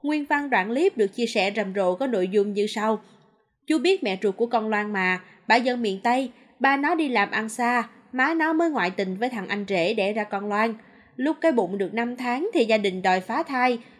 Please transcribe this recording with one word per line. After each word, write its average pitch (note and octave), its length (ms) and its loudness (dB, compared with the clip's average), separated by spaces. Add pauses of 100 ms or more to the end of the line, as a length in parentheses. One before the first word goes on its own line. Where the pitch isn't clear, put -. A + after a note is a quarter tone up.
Nguyên D4 220 0
văn C#4+ 260 -2
đoạn G3+ 180 2
clip D#4 280 2
được G#3 100 4
chia A#3 200 -2
sẻ G#3 300 0
rầm F#3+ 180 -4
rộ F#3 200 2
có A3 120 -2
nội F#3+ 260 0
dung G#3 200 2
như G3+ 140 0
sau. G#3+ 360 -2 (640)
"Chú D#4 120 2
biết F4+ 240 2
mẹ G3 200 -2
ruột G3+ 140 0
của A#3 100 0
con A3+ 220 -2
Loan G#3 240 -2
mà, F#3 280 0 (280)
bà A3+ 80 6
dân B3 260 0
miền G3 200 -2
Tây, B3 280 0 (300)
ba C#4 160 4
nó D4 180 0
đi D#4 140 0
làm G3+ 220 2
ăn G#3 180 -2
xa, A#3+ 400 0 (240)
má C4 220 0
nó D#4+ 180 2
mới E4 180 2
ngoại F#3+ 200 0
tình F#3 260 -4
với A#3 120 -2
thằng G#3+ 200 -6
anh G3+ 200 -4
rể F#3+ 260 2
đẻ G#3 180 0
ra G#3+ 120 -2
con G#3 240 -6
Loan. G#3+ 260 0 (420)
Lúc D4 240 0
cái D#4+ 120 4
bụng G3 260 0
được G3 160 -4
năm A#3+ 220 -4
tháng B3+ 380 -4
thì C#4+ 100 4
gia A3 140 2
đình F#3 240 -2
đòi F#3 180 2
phá A#3+ 220 -4
thai, B3+ 360 0 (220)